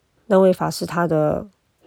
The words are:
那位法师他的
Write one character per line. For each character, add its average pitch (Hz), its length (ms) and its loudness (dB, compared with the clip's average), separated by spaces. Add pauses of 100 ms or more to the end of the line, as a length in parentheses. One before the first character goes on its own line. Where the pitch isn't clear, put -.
(260)
那 190 120 2
位 190 140 4
法 160 180 -4
师 170 160 -8
他 170 220 -2
的 156 400 -2 (380)